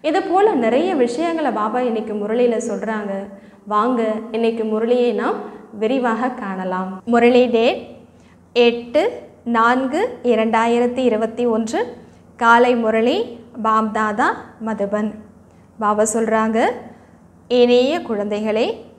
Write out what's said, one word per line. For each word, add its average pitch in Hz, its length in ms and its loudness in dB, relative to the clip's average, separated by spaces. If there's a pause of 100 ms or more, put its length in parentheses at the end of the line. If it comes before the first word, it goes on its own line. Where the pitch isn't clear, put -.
இது 320 220 0
போல 392 280 2
நிறைய 285 440 0
விஷயங்களை 302 560 0
பாபா 214 280 -2
இன்னைக்கு 220 340 -4
முரளியில 220 560 0
சொல்றாங்க. 202 580 -6 (400)
வாங்க 226 360 0 (280)
இன்னைக்கு 226 320 -2
முரளியை 233 500 2
நாம் 233 220 -2 (360)
விரிவாக 226 580 0
காணலாம். 190 760 -6
முரளி 240 400 4
டேட் 233 420 0 (640)
எட்டு 240 680 0 (220)
நான்கு 254 800 0
இரண்டாயிரத்தி 233 760 2
இருபத்தி 226 480 0
ஒன்று. 240 520 -2 (380)
காலை 240 400 6
முரளி 233 640 0 (240)
பாப்தாதா 220 640 0 (400)
மதுபன். 208 480 -4 (680)
பாபா 214 240 2 (100)
சொல்றாங்க, 220 560 0 (760)
"இனிய 247 520 4
குழந்தைகளே 214 760 -2 (240)